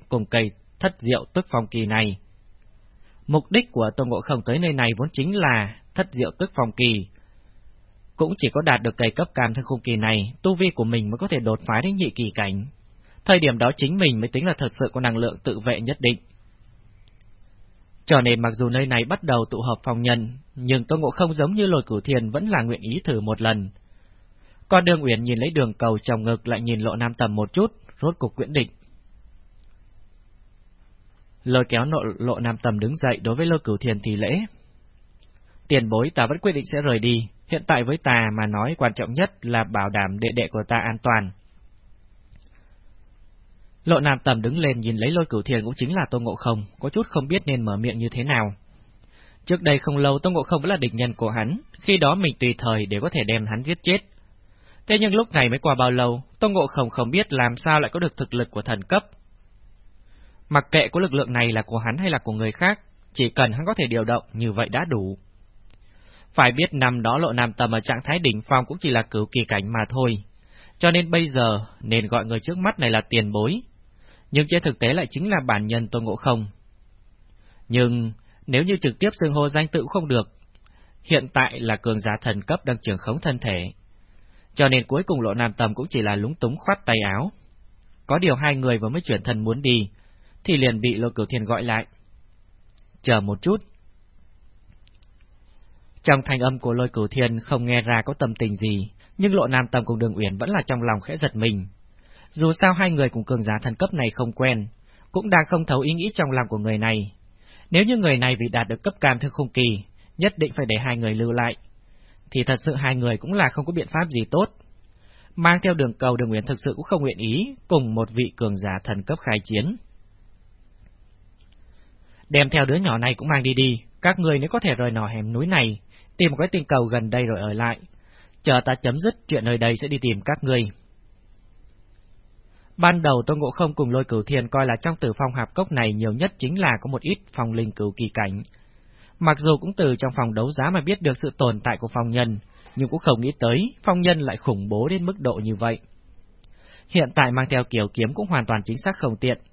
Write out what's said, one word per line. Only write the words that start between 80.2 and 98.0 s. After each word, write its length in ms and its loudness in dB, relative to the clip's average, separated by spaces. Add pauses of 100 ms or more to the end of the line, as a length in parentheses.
hiện 220 2
tại 280 2
là 160 0
cường 240 -2
giả 200 -2
thần 220 -2
cấp 220 -4
đang 180 -2
trưởng 160 -2
khống 220 -4
thân 180 -2
thể, 340 -4 (840)
cho 140 4
nên 180 2
cuối 200 -2
cùng 140 0
Lộ 140 0
Nam 180 0
Tầm 220 0
cũng 160 -6
chỉ 120 0
là 140 0
lúng 180 -4
túng 220 -2
khoát 300 -2
tay 100 2 (160)
áo. 200 -2 (720)
Có 120 0
điều 160 2
hai 220 0
người 220 0
vừa 100 -4
mới 120 -4
chuyển 220 -2
thân 220 -2
muốn 180 -2
đi, 280 2 (540)
thì 120 2
liền 240 2
bị 140 0
Lôi 200 -2
Cửu 120 -2
Thiên 180 -4
gọi 180 -2
lại. 240 -2 (1160)
"Chờ 180 4
một 220 -4
chút." 140 2 (2500)
Trong 220 4
thanh 160 -2
âm 180 0
của 140 -2
Lôi 160 0
Cửu 200 -2
Thiên 320 0
không 240 -2
nghe 160 2
ra 240 2